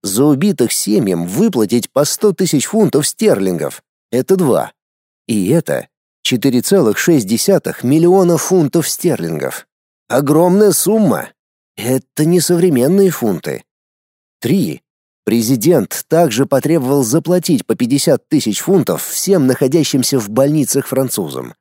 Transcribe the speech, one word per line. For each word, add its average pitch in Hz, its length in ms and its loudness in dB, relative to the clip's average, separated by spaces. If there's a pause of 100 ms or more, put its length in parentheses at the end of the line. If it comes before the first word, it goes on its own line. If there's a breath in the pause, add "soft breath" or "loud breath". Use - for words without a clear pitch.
За 101 220 0
убитых 147 480 0
семьям 107 540 -2
выплатить 123 640 0
по 143 140 0
сто 208 280 0
тысяч 160 340 -2
фунтов 180 400 0
стерлингов. 95 760 -2 (280)
Это 131 260 0
два. 113 360 0 (540)
И 101 220 -2
это 110 400 -2 (340)
четыре 123 380 0
целых 147 380 2
шесть 143 280 2
десятых 117 580 -2
миллиона 170 520 4
фунтов 170 520 0
стерлингов. 82 800 -6 (420)
Огромная 165 640 2
сумма. 180 580 0 (460)
Это 131 500 -2
не 175 140 2
современные 175 680 2
фунты. 80 540 -4 (760)
Три. 127 420 -2 (420)
Президент 117 840 0
также 139 360 2
потребовал 139 580 0
заплатить 156 640 0
по 220 100 -4
пятьдесят 135 540 0
тысяч 117 320 -2
фунтов 143 420 0
всем 180 440 0
находящимся 135 720 0
в 101 80 -10
больницах 139 580 0
французам. 82 760 -6